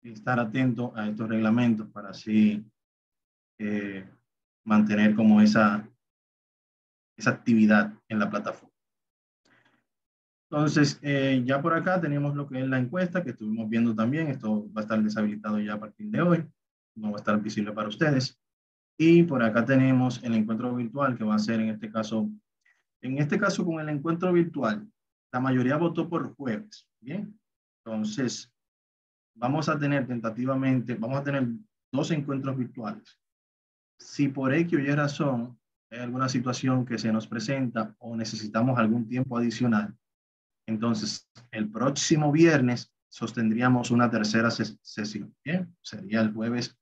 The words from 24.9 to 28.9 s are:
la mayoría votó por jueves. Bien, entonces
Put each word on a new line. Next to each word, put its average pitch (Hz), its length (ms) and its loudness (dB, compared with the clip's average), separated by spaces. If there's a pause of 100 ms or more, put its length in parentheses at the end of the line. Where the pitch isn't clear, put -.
la 127 80 -2
mayoría 131 340 2
votó 165 320 -2
por 143 280 -6
jueves. 113 520 -8 (140)
Bien, 156 360 -10 (460)
entonces 110 680 -6 (840)